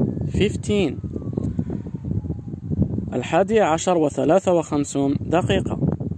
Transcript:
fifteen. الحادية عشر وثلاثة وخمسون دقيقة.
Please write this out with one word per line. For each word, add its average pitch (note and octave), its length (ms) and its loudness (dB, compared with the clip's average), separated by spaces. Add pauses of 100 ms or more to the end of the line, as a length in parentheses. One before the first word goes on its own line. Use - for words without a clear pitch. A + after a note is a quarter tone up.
(320)
fifteen. G3 680 0 (2250)
الحادية F#3 500 2
عشر E3 340 2
وثلاثة D#3 560 4
وخمسون C#3+ 640 0
دقيقة. - 600 0 (380)